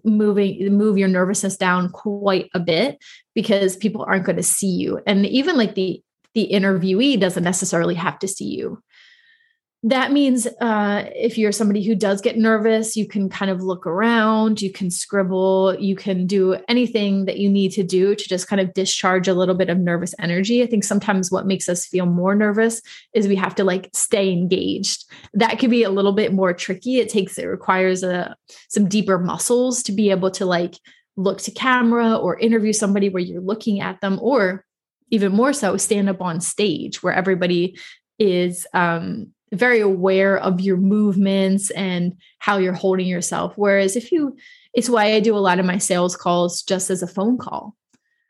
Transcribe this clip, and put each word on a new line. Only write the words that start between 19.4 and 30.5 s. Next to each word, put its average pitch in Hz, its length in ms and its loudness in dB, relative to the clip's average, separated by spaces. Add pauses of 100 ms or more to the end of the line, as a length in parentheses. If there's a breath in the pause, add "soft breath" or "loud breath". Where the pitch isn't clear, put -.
bit 185 160 0
of 175 80 0
nervous 175 400 -2
energy. 190 460 0
I - 20 2
think 226 200 0
sometimes 190 460 0
what 190 140 -2
makes 190 240 -2
us 175 160 -4
feel 185 220 -2
more 175 260 0
nervous 214 480 0 (320 loud breath)
is 220 140 2
we 196 80 2
have 180 200 -2
to, 202 80 0
like, 185 300 -2
stay 196 380 0
engaged. 185 760 -2 (300 loud breath)
That 220 240 0
could 254 100 2
be 233 140 4
a 196 80 0
little 196 220 2
bit 196 200 0
more 190 180 2
tricky. 196 460 -4
It 233 120 0
takes, 196 280 -2
it 170 80 -8
requires 185 560 -2
a, 180 340 -4 (340 loud breath)
some 208 200 2
deeper 190 300 2
muscles 247 640 0
to - 80 -6
be 202 180 2
able 185 220 0
to, 185 160 -4
like, 175 320 -2 (360 soft breath)